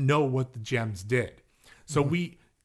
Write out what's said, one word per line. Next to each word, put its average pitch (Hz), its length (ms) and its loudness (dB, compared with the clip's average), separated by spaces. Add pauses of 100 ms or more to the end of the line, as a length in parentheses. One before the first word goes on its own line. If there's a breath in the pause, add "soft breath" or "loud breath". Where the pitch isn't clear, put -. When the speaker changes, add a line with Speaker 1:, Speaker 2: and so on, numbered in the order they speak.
Speaker 1:
know 147 180 4
what 131 300 0
the 117 60 -12
gems 110 440 -4
did. 113 380 -2 (460 soft breath)
So 143 160 2
Speaker 2:
Mm-hmm. 143 80 0
Speaker 1:
we, 175 260 -4 (280)